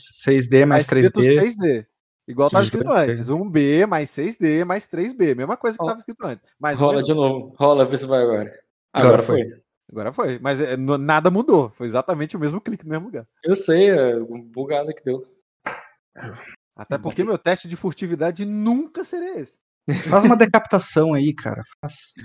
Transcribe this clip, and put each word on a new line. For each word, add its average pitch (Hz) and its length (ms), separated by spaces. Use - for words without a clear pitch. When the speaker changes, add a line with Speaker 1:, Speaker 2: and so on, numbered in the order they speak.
Speaker 1:
seis 135 360
D 131 160
mais 147 200
Speaker 2:
Tá 135 120
escrito 123 240
Speaker 1:
três 123 140
D. 147 60
Speaker 2:
seis 226 160
D. 139 300
Igual 135 220
tava 190 160
escrito 226 200
Speaker 1:
Seis 285 100
D, 180 80
Speaker 2:
antes. 120 120
Speaker 1:
três 117 120
D. 131 60
Speaker 2:
Um 190 160
B 151 360
mais 160 240
seis 180 280
D 160 280
mais 190 220
três 190 260
B. 180 220
Mesma 139 220
coisa 226 200
que 170 60
Speaker 3:
Ro-, 160 60
Speaker 2:
tava 226 100
escrito 226 260
antes. 123 240
Mas 147 200
Speaker 3:
rola 143 140
Speaker 2:
número 139 140
Speaker 3:
de 156 60
novo. 135 440
Rola, 143 280
vê 131 120
se 135 80
vai 131 160
agora. 107 320
Speaker 1:
Agora 131 240
Speaker 3:
Agora - 60
Speaker 1:
foi. 120 200
Speaker 3:
foi. - 180
Speaker 2:
Agora 110 220
foi. 135 260
Mas, 135 220
é, 131 140
n-, 131 220
nada 156 320
mudou. 185 460
Foi 123 120
exatamente 147 480
o 180 40
mesmo 151 220
clique 214 240
no 156 60
mesmo 160 140
lugar. 117 220
Speaker 3:
Eu 170 120
sei, 190 360
é 127 280
bugada 120 720
que - 100
deu. 131 200
Speaker 2:
Até 120 220
porque 175 260
meu 208 140
teste 175 300
de 170 80
furtividade 170 680
nunca 233 580
seria 349 360
esse. - 180
Speaker 1:
Faz 196 160
uma 240 100
decapitação 202 800
aí, 147 200
cara. 110 280
Faz, - 300